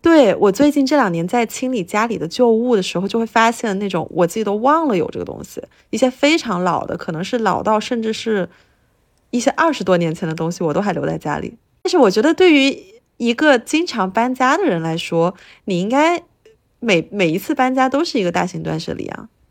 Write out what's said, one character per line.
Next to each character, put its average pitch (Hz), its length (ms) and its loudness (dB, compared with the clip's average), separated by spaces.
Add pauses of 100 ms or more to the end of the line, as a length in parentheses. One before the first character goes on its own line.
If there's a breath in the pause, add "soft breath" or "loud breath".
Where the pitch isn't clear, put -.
对， 294 320 6
我 202 160 4
最 285 220 2
近 277 120 0
这 302 120 0
两 214 160 2
年 165 140 -2
在 240 200 0
清 254 240 -6
理 220 140 -4
家 214 220 -2
里 220 120 -6
的 151 80 -6
旧 240 240 2
物 233 240 2
的 190 80 2
时 - 160 -4
候， 190 80 -2
就 233 100 -4
会 226 80 0
发 226 280 2
现 202 260 -4
那 208 100 -4
种 180 220 -4
我 175 160 2
自 - 80 -6
己 220 80 -4
都 202 140 -2
忘 294 320 2
了 208 80 0
有 - 160 -2
这 - 80 -8
个 87 40 -6
东 - 200 -12
西， - 180 -14 (280 soft breath)
一 214 60 -6
些 254 140 2
非 294 260 2
常 180 280 -4
老 165 200 0
的， - 120 -6
可 175 160 -8
能 160 100 -6
是 233 160 -4
老 202 240 0
到 214 160 2
甚 226 240 -4
至 220 100 -4
是 208 360 -4 (840 soft breath)
一 240 80 -2
些 240 140 2
二 302 200 2
十 196 120 -6
多 180 120 2
年 165 160 0
前 165 160 -6
的 160 60 -4
东 165 160 -4
西， 175 140 -6
我 151 100 -2
都 - 60 0
还 202 120 -2
留 147 140 -4
在 160 100 -4
家 156 220 -6
里。 - 180 -10 (260)
但 349 80 -4
是 359 60 0
我 240 140 6
觉 208 100 0
得 320 140 4
对 359 180 6
于 277 240 4 (400)
一 233 160 -2
个 285 260 4
经 311 280 -2
常 190 240 -4
搬 240 240 0
家 262 240 2
的 403 60 -2
人 175 180 0
来 160 120 -2
说， 165 400 -2 (320 loud breath)
你 180 140 -2
应 196 80 -2
该 320 320 2 (600)
每， 180 320 0
每 196 160 0
一 160 100 -2
次 302 160 -4
搬 254 180 0
家 262 160 2
都 277 160 0
是 302 140 -4
一 190 60 0
个 175 60 0
大 175 140 -2
型 165 160 -8
断 160 180 -6
舍 - 140 -8
离 - 140 -8
啊。 - 220 -14 (220)